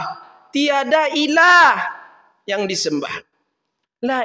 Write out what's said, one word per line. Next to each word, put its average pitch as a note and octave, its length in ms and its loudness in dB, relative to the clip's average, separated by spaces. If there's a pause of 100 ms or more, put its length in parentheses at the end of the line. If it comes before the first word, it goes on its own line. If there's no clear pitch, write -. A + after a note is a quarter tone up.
(540)
Tiada C#4+ 560 0
ilah D#4 720 4 (640)
yang G3 240 -4
disembah. D3+ 400 -6 (920)
La B3+ 200 -2